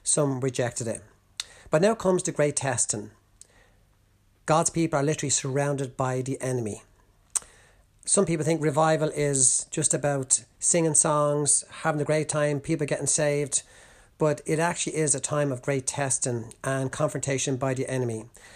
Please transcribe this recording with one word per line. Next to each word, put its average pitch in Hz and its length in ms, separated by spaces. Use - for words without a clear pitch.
some 139 380
rejected 123 460
it. 113 160
But 160 120
now 220 120
comes 185 280
the 170 100
great 147 240
testing. 117 540
God's 160 240
people 160 280
are 139 40
literally 147 260
surrounded 139 680
by 131 280
the 127 180
enemy. 123 440
Some 196 180
people 160 220
think 160 160
revival 156 520
is 143 560
just - 220
about 143 520
singing 160 360
songs, 147 720
having 156 180
a 139 60
great 151 240
time, 147 300
people 151 260
getting 143 200
saved, 147 560
but 151 280
it 160 140
actually 170 380
is 151 180
a 135 60
time 147 320
of 120 100
great 139 240
testing 120 640
and 135 260
confrontation 139 640
by 135 160
the 131 160
enemy. 120 360